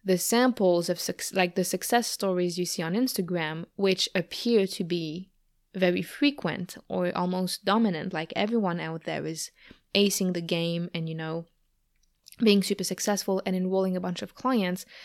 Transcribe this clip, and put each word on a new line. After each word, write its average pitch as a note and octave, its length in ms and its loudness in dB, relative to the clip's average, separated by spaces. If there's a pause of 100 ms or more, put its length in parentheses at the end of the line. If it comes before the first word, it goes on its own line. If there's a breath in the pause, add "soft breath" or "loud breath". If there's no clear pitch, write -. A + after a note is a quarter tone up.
the F#3 140 2
samples G3 720 4
of F3 100 -2
suc-, - 320 -6
like, F3+ 220 2
the F#3 100 2
success A#3 440 0
stories F3+ 500 0
you F3+ 80 0
see - 160 -6
on E3 140 -2
Instagram, E3+ 680 -2 (100)
which F#3+ 400 2
appear G3 500 2
to - 180 -4
be E3+ 460 -6 (460)
very F#3 260 2
frequent F3+ 760 -2 (100)
or F3+ 280 -2
almost F3+ 500 -2
dominant, F#3+ 480 0
like, D#3+ 220 -6
everyone G3+ 440 0
out D#3+ 240 -6
there D3+ 240 -4
is D#3+ 240 -8 (420 loud breath)
acing G3 400 4
the F3 80 -4
game E3+ 500 -2
and, E3 160 -4
you D#3+ 60 -6
know, D#3+ 320 -6 (920)
being G3+ 240 6
super F#3+ 200 -2
successful F#3+ 640 -2
and F#3 100 0
enrolling F#3 400 0
a F3+ 60 -2
bunch F3+ 220 -6
of F#3 100 -14
clients, G3 540 0 (180 loud breath)